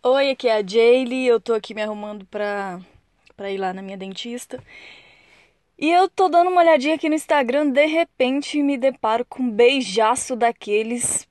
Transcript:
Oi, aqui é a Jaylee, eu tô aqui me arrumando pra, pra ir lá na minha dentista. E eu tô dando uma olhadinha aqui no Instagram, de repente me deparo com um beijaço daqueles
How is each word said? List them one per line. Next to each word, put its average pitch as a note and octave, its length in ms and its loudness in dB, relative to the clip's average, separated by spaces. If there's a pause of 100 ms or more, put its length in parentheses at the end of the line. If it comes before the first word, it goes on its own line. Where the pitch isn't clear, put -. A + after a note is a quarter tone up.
Oi, C4+ 260 2
aqui B3+ 180 -2
é A3 80 2
a G#3 100 -2
Jaylee, A#3+ 600 2
eu A3+ 120 4
tô A#3 140 -2
aqui G#3+ 200 -6
me G#3+ 60 -8
arrumando G#3 460 -8
pra, G3+ 540 -6 (560)
pra G3 160 -8
ir G3 40 -6
lá F#3+ 160 -4
na F#3+ 80 -12
minha G3 160 -14
dentista. A#3 640 -12 (1160)
E D#4 140 0
eu F#4 160 4
tô F#4+ 200 0
dando F4 220 4
uma F4+ 100 4
olhadinha D#4 360 4
aqui D#4+ 120 -4
no D#4 60 0
Instagram, D4 560 0
de C#4+ 160 2
repente D4 800 -2
me C#4 120 0
deparo A#3+ 480 -2
com - 200 -6
um A#3+ 60 -2
beijaço A#3 840 2
daqueles A3+ 960 -2